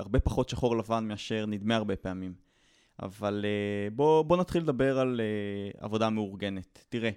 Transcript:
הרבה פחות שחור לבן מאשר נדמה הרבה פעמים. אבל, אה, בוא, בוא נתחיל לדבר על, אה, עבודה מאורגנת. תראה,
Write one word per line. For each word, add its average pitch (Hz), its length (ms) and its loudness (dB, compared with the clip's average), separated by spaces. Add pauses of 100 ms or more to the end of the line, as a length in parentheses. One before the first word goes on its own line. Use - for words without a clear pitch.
הרבה 104 200 2
פחות - 280 2
שחור 117 280 2
לבן 110 320 0
מאשר 107 380 -4
נדמה 107 300 0
הרבה 104 200 0
פעמים. 92 500 -8 (560)
אבל, 104 420 -2
אה, 104 460 0
בוא, 151 320 4
בוא 165 140 4
נתחיל 175 260 0
לדבר 135 360 2
על, 127 220 0
אה, 101 640 -4
עבודה 110 260 0
מאורגנת. 98 800 -4
תראה, 117 280 -2